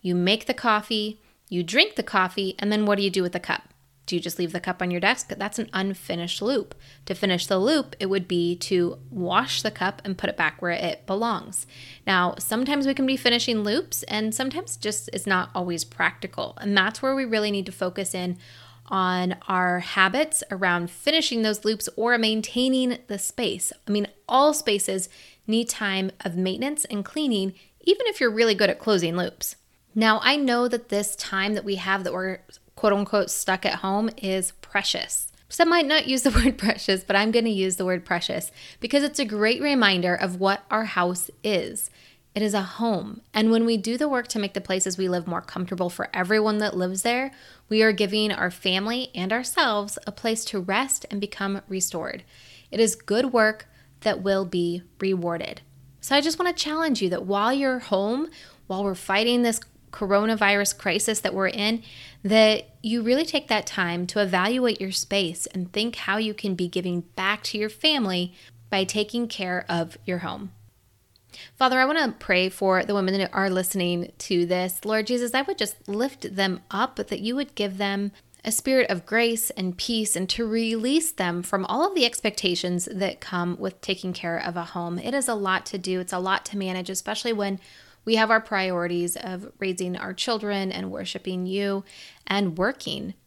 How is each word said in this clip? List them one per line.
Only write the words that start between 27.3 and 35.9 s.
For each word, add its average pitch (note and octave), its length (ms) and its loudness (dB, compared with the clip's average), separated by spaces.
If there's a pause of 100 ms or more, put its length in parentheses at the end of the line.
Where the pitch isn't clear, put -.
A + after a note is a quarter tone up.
even A4+ 260 4
if G#4 120 -4
you're A#3+ 120 4
really A3 240 4
good G3+ 140 4
at - 100 -2
closing E3+ 360 2
loops. - 400 -4 (380)
Now, A3 300 4
I C#4 120 6
know B3 320 4
that A#3 220 -2
this G#3 260 0
time G3 380 -2
that G#3 100 -2
we G3+ 120 -2
have F#3+ 280 0
that F3+ 100 -2
we're F#3 260 -4 (360)
quote G#3+ 160 4
unquote G3+ 380 2
stuck - 360 -2
at - 100 2
home G3+ 420 0
is F#3+ 340 -2 (100)
precious. - 720 -2 (160)
Some E4+ 220 4
might E4+ 160 6
not D4 220 2